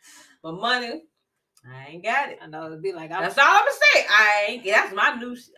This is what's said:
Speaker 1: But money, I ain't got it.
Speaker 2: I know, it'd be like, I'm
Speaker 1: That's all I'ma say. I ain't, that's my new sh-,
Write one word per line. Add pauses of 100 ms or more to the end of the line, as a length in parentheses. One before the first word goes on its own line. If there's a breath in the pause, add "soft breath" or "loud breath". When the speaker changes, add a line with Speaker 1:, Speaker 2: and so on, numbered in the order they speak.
(420 loud breath)
Speaker 1:
But
money, (680)
I
ain't
got
it.
Speaker 2:
I
know,
it'd
be
like,
I'm
Speaker 1:
That's
all
I'ma (260)
say.
I
ain't,
that's
my
new
sh-,